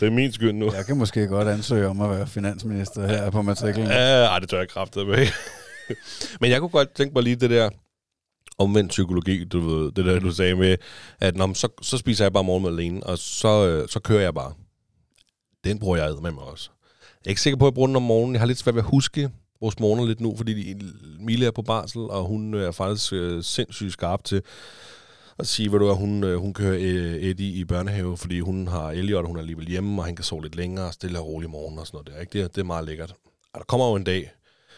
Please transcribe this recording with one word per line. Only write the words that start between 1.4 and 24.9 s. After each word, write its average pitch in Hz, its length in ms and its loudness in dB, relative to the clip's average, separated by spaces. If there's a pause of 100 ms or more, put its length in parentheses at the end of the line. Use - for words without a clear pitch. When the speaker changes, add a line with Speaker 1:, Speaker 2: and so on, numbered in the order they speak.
Speaker 2:
ansøge 107 400 0
om 98 120 -2
at 104 100 2
være 98 160 -2
finansminister 101 800 -4
her 101 240 0
på 104 120 0
matriklen. 104 440 0
Speaker 1:
Ja, 127 380 6
ej, 95 140 4
det 92 100 -6
tør 95 100 -2
jeg 92 100 -2
kraftedeme 98 520 0
ikke. 113 120 4 (560)
<laughs> - 520 -10
Men 120 100 6
jeg 123 100 6
kunne 175 100 -4
godt 143 240 2
tænke 139 200 0
mig 123 80 4
lige 120 140 4
det 120 140 4
der 113 200 6 (880)
omvendt 101 320 4
psykologi, 90 540 0
du 87 160 -2
ved, 80 320 0
det 95 120 0
der, 90 160 4
du 92 100 0
sagde 92 240 2
med, 92 220 6 (440)
at, 92 160 2
"Nå, 95 100 2
men 95 80 -2
så, 120 140 -2 (140)
så 131 160 -2
spiser 107 260 2
jeg 95 80 4
bare 95 120 4
morgenmad 92 260 2
alene, 85 360 -4
og 90 120 -2
så, 107 480 4
øh, 80 220 0
så - 120 -6
kører 107 220 4
jeg 87 120 0
bare." 67 180 -6 (1120)
Den 104 140 0
bruger 95 180 2
jeg 78 120 0
eddermame 76 320 -6
også. - 300 -16 (540)
Jeg - 40 -6
er - 20 -2
ikke 101 100 0
sikker 139 180 2
på, 135 80 6
at 135 40 8
jeg 127 40 -6
bruger 131 120 4
den 135 100 2
om 127 60 4
morgenen. 117 320 2
Jeg 113 60 2
har 117 60 4
lidt 123 120 0
svært 120 160 0
ved 117 80 2
at 90 60 -2
huske 139 420 2 (300)
vores 110 200 -2
morgener 113 260 2
lidt 110 140 -2
nu, 113 160 -2
fordi 107 380 -4
de, 98 180 -12 (280)
Mille 117 260 2
er 117 40 4
på 113 120 -4
barsel, 110 380 -2
og 101 240 -4
hun, 107 300 -4
øh, 101 120 -2
er 87 40 -2
faktisk, 98 420 -2
øh, 87 300 -2
sindssygt - 500 -6
skarp 90 320 -4
til 98 180 -2 (960)